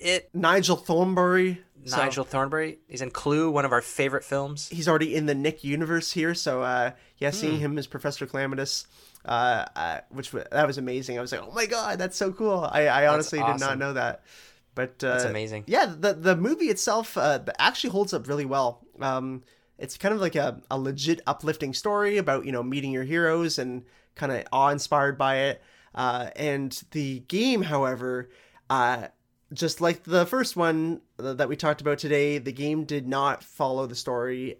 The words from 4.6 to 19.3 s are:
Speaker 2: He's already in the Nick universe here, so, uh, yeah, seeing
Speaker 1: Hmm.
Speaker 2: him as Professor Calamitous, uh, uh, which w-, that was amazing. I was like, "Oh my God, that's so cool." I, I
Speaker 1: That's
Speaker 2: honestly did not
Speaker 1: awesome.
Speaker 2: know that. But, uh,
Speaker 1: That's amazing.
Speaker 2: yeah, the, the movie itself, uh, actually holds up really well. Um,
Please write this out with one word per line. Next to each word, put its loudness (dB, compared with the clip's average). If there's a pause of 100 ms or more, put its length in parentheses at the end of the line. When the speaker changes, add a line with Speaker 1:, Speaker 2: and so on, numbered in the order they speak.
Speaker 2:
He's -4
already 4
in 0
the 2
Nick -2
universe -2
here, 0
so, -2
uh, 0 (260)
yeah, 0
seeing -2
Speaker 1:
Hmm. 0
Speaker 2:
him -2
as -6
Professor -6
Calamitous, -4 (400)
uh, 2 (100)
uh, -4 (100)
which -12
w-, -8
that 4
was -2
amazing. -6
I -4
was -6
like, -6
"Oh -14
my 0
God, -2
that's -4
so 0
cool." 0 (120)
I, 4
I 4
Speaker 1:
That's 8
Speaker 2:
honestly 0
did 2
not 2
Speaker 1:
awesome. 0
Speaker 2:
know -2
that. -2 (520)
But, -4
uh, 2
Speaker 1:
That's 2
amazing. -4
Speaker 2:
yeah, 2
the, 2
the 4
movie 0
itself, -2
uh, 2 (180)
actually 2
holds 0
up -4
really -2
well. 0 (140)
Um, -4 (340)